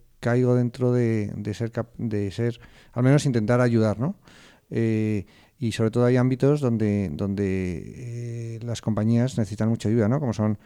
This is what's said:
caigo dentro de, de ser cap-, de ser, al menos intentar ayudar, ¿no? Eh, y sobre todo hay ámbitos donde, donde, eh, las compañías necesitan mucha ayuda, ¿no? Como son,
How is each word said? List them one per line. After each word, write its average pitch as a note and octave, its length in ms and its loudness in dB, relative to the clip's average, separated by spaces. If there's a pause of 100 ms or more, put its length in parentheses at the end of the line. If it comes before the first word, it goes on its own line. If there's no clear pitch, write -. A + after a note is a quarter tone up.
(200)
caigo B2 360 2
dentro B2 360 0
de, A2+ 440 0
de G#2 180 -6
ser A#2 180 -6
cap-, - 260 -6
de G#2 340 -4
ser, A#2 280 -4 (340)
al B2 100 0
menos C#3 220 6
intentar A#2+ 360 2
ayudar, A2 380 2
¿no? D#3+ 160 -2 (560)
Eh, A2 540 0 (340)
y A2+ 120 -2
sobre A2 200 0
todo B2 140 2
hay B2+ 120 4
ámbitos C3 440 2
donde, G#2 500 0
donde, G#2 1400 -4
eh, A2+ 80 -12
las A#2 180 -8
compañías A#2 560 0
necesitan A2 320 -2
mucha A2 200 -2
ayuda, A2 180 2
¿no? C3+ 120 0
Como B2 140 -2
son, G#2+ 320 0